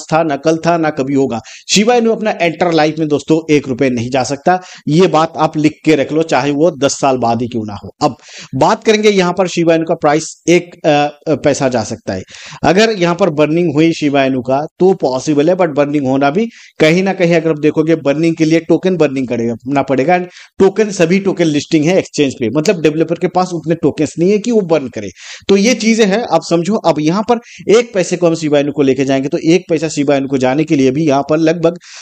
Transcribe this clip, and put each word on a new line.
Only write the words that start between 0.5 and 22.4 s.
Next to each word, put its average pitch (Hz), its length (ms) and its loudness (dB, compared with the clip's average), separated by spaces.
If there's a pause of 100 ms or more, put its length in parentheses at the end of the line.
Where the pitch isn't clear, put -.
था, 170 200 0
ना 160 120 0
कभी 143 240 -4
होगा। 131 260 0 (340)
शिबा 214 220 2
इनू 226 160 2
अपना 214 200 -2 (100)
एंटायर 170 320 0
लाइफ 156 260 2
में 160 80 -2
दोस्तों 151 460 0
एक 143 140 2
रुपए 131 220 0
नहीं 120 200 -4
जा 131 140 -2
सकता, 180 380 0 (260)
ये 165 200 4
बात 156 300 2
आप 156 200 0
लिख 151 140 -4 (140)
के 156 100 4
रख 135 160 -2
लो, 160 120 0
चाहे 143 280 -2
वो 151 200 0
दस 135 300 -2
साल 135 160 2
बाद 117 240 -2
ही 123 60 -4
क्यों 113 180 -6
ना 107 80 -10
हो। 101 160 -14 (120)
अब 147 140 0 (400)
बात 180 280 0
करेंगे 214 260 2
यहाँ 185 280 0
पर 185 100 0
शिबा 165 280 2
इनू 165 80 0
का 165 120 -2
प्राइस 156 540 -2
एक, 175 220 2 (140)
अ, 160 40 4 (420)
अ, 147 40 2
पैसा 135 340 0
जा 120 140 -2
सकता 104 300 -8
है। 92 80 -6 (420)
अगर 190 260 4
यहाँ 170 260 0
पर 196 140 0
बर्निंग 151 460 0
हुई 165 180 2
शिबा 139 300 0
इनू 131 180 -2
का 139 260 -2 (120)
तो 185 140 4
पॉसिबल 143 560 0
है, 185 60 2
but 180 140 0
बर्निंग 143 380 -2
होना 139 220 2
भी 208 180 -2 (320)
कहीं 170 240 4
ना 190 100 -2
कहीं 175 220 2
अगर 160 140 0
आप 151 100 -2
देखोगे 156 360 2
बर्निंग 147 400 0
के 160 100 0
लिए 160 140 2
टोकन 170 380 0
बर्निंग 135 300 0
करना 117 540 -2
पड़ेगा। 160 360 0
And 180 100 -4 (320)
टोकन, 196 320 2
सभी 180 280 2
टोकन 175 260 -2
लिस्टिंग 147 400 0
है 185 120 2
एक्सचेंज 143 360 -2
पे, 117 160 -4